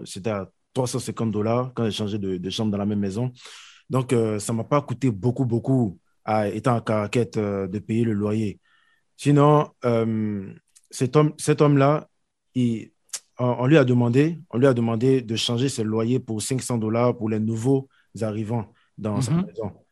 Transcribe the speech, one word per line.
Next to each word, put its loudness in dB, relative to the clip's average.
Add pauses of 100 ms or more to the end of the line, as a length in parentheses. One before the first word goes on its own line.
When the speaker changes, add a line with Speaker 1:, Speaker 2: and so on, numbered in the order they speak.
Speaker 1:
C'était -8
à -6 (240)
trois 0
cent -4
cinquante -4
dollars -2
quand -2
j'ai 0
changé -4
de, -4
de -6
chambre -4
dans -2
la -2
même -2
maison. -4 (600)
Donc, 0
euh, 2
ça -6
m'a -4
pas 0
coûté -2
beaucoup, -2
beaucoup, 0 (240)
à, 0
étant 0
à -2
Caraquet, -2
euh, -2
de -6
payer -2
le 0
loyer. -2 (580)
Sinon, 4 (160)
euh, 0 (380)
cet -2
homme, 4
cet 0
homme-là, 4 (480)
il, -2 (480)
on, 0
on 0
lui 6
a 8
demandé, 2 (100)
on -4
lui 4
a 6
demandé 2
de -6
changer 0
ses -4
loyers 0
pour -6
cinq -4
cents -2
dollars 2
pour -4
les -2
nouveaux 0 (320)
arrivants -6 (240)
dans -4
sa -2
Speaker 2:
Mhm. 2
Speaker 1:
maison. -10 (200)